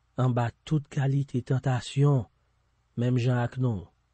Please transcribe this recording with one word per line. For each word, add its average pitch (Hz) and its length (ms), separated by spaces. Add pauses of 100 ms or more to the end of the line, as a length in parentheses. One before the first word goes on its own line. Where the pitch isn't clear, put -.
(180)
anba 120 320 (140)
tout 151 240
kalite 135 560
tantasyon, 135 800 (720)
menm 123 220
jan 123 240
ak 120 160
nou, 117 240 (300)